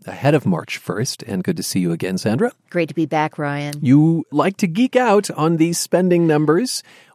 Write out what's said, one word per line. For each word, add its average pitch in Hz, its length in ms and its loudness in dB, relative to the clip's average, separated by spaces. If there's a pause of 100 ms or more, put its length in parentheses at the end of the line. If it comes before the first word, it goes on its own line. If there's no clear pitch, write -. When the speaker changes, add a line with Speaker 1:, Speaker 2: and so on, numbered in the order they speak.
Speaker 1:
ahead 127 280 0
of 147 120 0
March 90 300 -2
first. - 480 -8
And 95 180 -6
good 87 140 -4
to 90 80 -8
see - 160 -4
you 87 100 0
again, 92 280 -4
Sandra. 147 340 -2 (180)
Speaker 2:
Great 170 180 -2
to 151 60 -16
be 160 120 -2
back, 151 300 -2
Ryan. 147 440 -6
Speaker 1:
You 151 500 4
like 147 280 0
to 196 100 0
geek 220 260 0
out 214 380 2
on 165 240 0
these 170 220 2
spending 175 460 2
numbers. 156 600 0 (300)